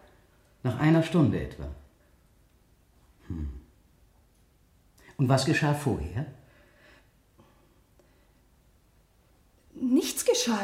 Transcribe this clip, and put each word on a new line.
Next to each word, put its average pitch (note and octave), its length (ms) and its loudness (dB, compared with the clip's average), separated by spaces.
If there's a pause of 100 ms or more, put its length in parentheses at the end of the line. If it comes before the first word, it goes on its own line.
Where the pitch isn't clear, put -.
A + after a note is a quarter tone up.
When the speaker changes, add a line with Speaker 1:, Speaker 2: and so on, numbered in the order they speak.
(640)
Speaker 1:
Nach A#2+ 160 -4
einer D#3+ 240 4
Stunde A2+ 380 2
etwa? - 260 -10 (1600)
Hm. D#2 220 -8 (1700)
Und B2+ 120 2
was C3+ 160 4
geschah D3 280 2
vorher? G2+ 520 -4 (3500)
Speaker 2:
Nichts - 520 0
geschah. A#3 380 0